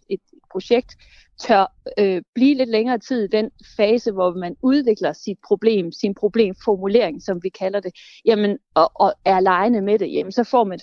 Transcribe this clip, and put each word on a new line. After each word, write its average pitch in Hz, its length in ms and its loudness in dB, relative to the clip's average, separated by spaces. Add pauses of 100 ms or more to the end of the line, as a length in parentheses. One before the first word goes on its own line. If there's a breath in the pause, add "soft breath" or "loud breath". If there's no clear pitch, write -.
et - 100 -6 (320)
projekt, - 440 -2 (520 soft breath)
tør, 196 260 2 (260)
øh, 190 220 0 (140)
blive 269 180 4
lidt 254 160 -2
længere 226 300 -2
tid 233 240 -4
i 190 40 -4
den 214 240 -2 (260)
fase, 220 340 0
hvor 185 220 0
man 180 280 -8
udvikler 240 520 0
sit - 240 -10 (100)
problem, 202 440 0
sin 196 240 -4
problemformulering, 196 1080 0
som 175 220 -6
vi 190 60 -4
kalder 190 300 -4
det, 190 120 -10 (340 loud breath)
jamen, 208 320 2 (180)
og, 165 200 4
og 190 180 2 (120)
er 190 140 4
legende 190 420 2
med 208 180 0
det, 185 140 -6
jamen, 175 180 -4
så 240 120 0
får 240 200 2
man 190 180 -6